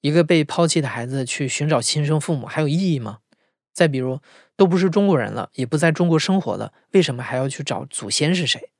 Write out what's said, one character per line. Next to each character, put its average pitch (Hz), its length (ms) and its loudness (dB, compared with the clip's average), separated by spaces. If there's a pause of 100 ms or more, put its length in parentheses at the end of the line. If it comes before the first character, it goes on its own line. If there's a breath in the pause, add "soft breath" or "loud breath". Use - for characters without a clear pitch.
一 143 100 0
个 165 140 4
被 160 180 4
抛 170 240 0
弃 160 140 2
的 135 80 -2
孩 120 180 -6
子 135 180 -4
去 135 220 -6
寻 147 220 -2
找 139 120 2
亲 147 240 -2
生 151 160 2
父 165 140 -2
母 123 100 -4
还 - 160 -4
有 156 60 2
意 170 260 0
义 143 60 0
吗？ 113 200 -8 (540)
再 175 140 2
比 135 120 0
如， 131 200 -4 (380 soft breath)
都 190 100 6
不 180 100 2
是 185 140 4
中 202 160 2
国 190 100 4
人 107 140 0
了， 107 240 -8
也 131 100 -2
不 123 120 -4
在 160 160 4
中 175 160 0
国 160 100 4
生 190 220 0
活 104 160 -4
了， 104 160 -8 (180)
为 190 100 6
什 151 140 0
么 123 80 -10
还 123 140 -6
要 135 120 -2
去 135 140 -8
找 120 260 -6
祖 - 220 -10
先 151 240 0
是 175 100 0
谁？ - 360 -4